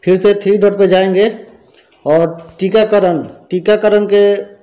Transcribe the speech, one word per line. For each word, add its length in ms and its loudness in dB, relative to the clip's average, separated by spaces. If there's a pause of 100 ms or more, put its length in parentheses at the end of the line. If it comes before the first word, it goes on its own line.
फिर 120 2
से 200 2
three 220 0
dot 200 0
पे 100 2
जाएंगे 400 2 (760)
और 320 0 (220)
टीकाकरण, 640 -2 (280)
टीकाकरण 560 0
के 160 2 (400)